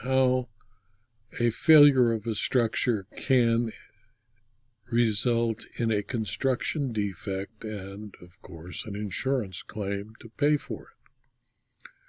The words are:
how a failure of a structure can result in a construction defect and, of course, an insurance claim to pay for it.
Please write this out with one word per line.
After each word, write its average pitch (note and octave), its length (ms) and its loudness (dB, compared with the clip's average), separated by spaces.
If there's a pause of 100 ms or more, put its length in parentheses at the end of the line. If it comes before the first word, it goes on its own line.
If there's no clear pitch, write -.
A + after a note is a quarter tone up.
how C3 460 2 (920)
a A#2 120 4
failure C#3 600 6
of A2 140 -2
a A#2 80 -2
structure A#2 720 0 (100)
can A#2 560 2 (1200)
result A#2 760 0 (120)
in A2+ 140 0
a G#2 100 0
construction B2+ 920 -2
defect G2 720 -4
and, G2+ 560 -8
of F2+ 220 -18
course, E2+ 420 -10
an G2+ 120 -6
insurance G#2 680 -2
claim G2+ 600 -6
to A2 80 -12
pay D3 280 2
for - 300 -8
it. - 1040 -20 (180)